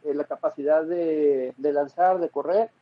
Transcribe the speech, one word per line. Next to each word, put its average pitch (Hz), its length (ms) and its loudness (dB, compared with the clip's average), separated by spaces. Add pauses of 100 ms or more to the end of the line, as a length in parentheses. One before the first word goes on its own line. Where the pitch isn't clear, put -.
eh, 143 100 -2
la 143 80 -4
capacidad 151 600 -2
de, 151 720 0
de 143 160 -2
lanzar, 175 480 0
de 165 80 -2
correr 175 420 0 (100)